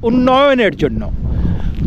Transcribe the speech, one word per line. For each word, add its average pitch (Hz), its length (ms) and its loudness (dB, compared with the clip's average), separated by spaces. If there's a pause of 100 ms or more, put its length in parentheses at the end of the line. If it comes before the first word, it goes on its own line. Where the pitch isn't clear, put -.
উন্নয়নের 254 720 2
জন্য 113 360 -4 (760)